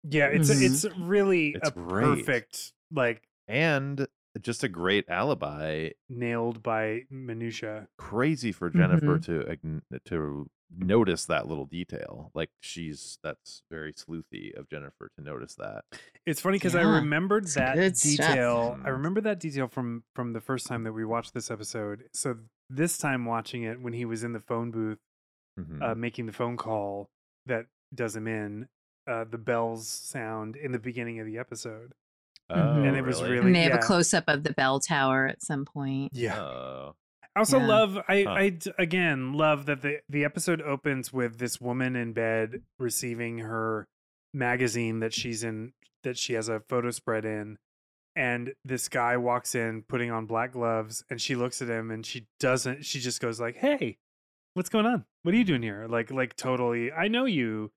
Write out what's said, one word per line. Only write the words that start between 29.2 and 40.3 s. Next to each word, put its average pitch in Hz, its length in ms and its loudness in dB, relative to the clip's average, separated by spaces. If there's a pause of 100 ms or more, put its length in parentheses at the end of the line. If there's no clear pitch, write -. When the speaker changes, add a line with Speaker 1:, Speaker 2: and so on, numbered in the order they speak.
Speaker 1:
the 113 140 -8
bells 113 500 -2
sound 110 680 -8
in 143 160 -6
the 123 60 -2
beginning 117 420 -6
of 110 60 -8
the 110 120 -8
episode. 117 560 -12 (560)
Speaker 3:
Oh, 85 60 -4
Speaker 2:
Mm-hmm. 139 320 4
Speaker 1:
And 139 80 4
it 135 60 0
was 127 200 0
Speaker 3:
really? 123 140 2
Speaker 1:
really, 185 100 6
Speaker 2:
And 185 100 10
they 170 60 6
have 160 100 6
Speaker 1:
yeah. 123 60 4
Speaker 2:
a 117 40 4
close-up 175 460 4
of 147 140 2
the 151 100 0
bell 135 280 4
tower 135 460 4
at - 160 -4
some 139 220 -2
point. 139 500 -4
Speaker 1:
Yeah. 113 260 -2
Speaker 3:
Oh. 65 560 -10 (380)
Speaker 1:
I - 40 2
also 240 200 6
Speaker 2:
Yeah. 240 80 6
Speaker 1:
love, 214 320 6 (100)
I, 196 160 6
Speaker 3:
Huh. 196 80 0
Speaker 1:
I 196 180 4
d-, 175 280 -8
again, 160 540 2
love 151 340 4
that 143 160 0
the, 143 260 -2
the 143 160 0
episode 165 360 0